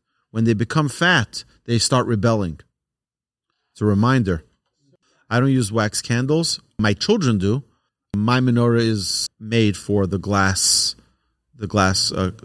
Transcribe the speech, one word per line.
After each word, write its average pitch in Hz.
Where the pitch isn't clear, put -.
When 113
they 117
become 135
fat, 170
they 117
start 123
rebelling. 104
It's -
a 107
reminder. 104
I 117
don't 135
use 120
wax 110
candles. 139
My 107
children 160
do. 104
My 113
menorah 120
is 107
made 110
for 101
the 95
glass, 95
the 107
glass, 95
uh, 92